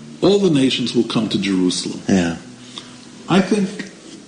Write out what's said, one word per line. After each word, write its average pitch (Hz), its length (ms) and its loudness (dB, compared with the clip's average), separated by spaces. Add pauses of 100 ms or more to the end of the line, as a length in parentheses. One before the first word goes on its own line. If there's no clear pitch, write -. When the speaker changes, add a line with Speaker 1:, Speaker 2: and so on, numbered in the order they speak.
(220)
Speaker 1:
all 202 180 4
the 190 100 4
nations 131 440 2
will 117 120 2
come 110 240 -2
to 110 100 -2
Jerusalem. 92 680 -2
Speaker 2:
Yeah. 90 300 2 (920)
Speaker 1:
I 190 120 4
think - 480 -2 (380)